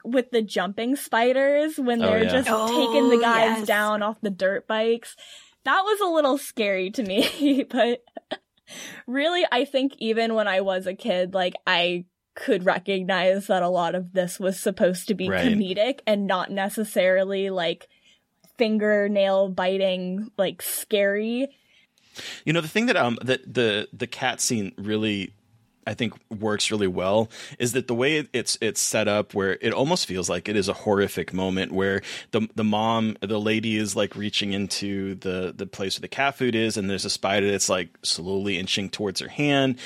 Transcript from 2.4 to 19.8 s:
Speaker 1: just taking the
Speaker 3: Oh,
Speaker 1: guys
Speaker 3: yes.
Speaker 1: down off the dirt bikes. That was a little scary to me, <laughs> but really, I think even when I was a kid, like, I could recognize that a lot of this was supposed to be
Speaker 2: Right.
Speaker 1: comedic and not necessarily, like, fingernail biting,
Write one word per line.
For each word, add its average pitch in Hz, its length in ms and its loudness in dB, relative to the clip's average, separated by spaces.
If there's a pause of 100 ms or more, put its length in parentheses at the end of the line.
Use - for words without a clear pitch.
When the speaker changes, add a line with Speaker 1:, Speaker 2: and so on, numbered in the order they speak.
Speaker 1:
just 240 40 -4
taking 226 640 2
the 240 80 6
Speaker 3:
Oh, 233 40 2
Speaker 1:
guys 226 380 4
Speaker 3:
yes. 208 80 -4
Speaker 1:
down 214 360 2
off 214 180 -2
the 214 80 -2
dirt 190 380 -2
bikes. 226 480 -2 (480)
That 320 180 2
was 403 180 0
a 403 140 0
little 294 240 4
scary 196 540 -2
to 269 100 -4
me, 254 640 2
<laughs> - 80 -10
but 240 320 0 (1040)
really, 311 440 2
I 262 140 2
think 269 320 0
even 226 380 0
when 214 120 2
I 190 140 2
was 185 240 0
a 185 80 -2
kid, 185 400 -2
like, 185 220 0 (100)
I 175 400 2 (300)
could 190 300 0
recognize 185 800 0
that 185 160 2
a 175 60 2
lot 175 260 0
of 180 180 -6
this 180 260 -2
was 190 200 -2
supposed 185 480 0
to 208 80 0
be 185 120 -2
Speaker 2:
Right. 185 200 2
Speaker 1:
comedic 208 580 0
and 202 220 0
not 185 240 0
necessarily, 196 1000 0
like, 170 380 -4 (680)
fingernail 208 920 2
biting, 185 880 -2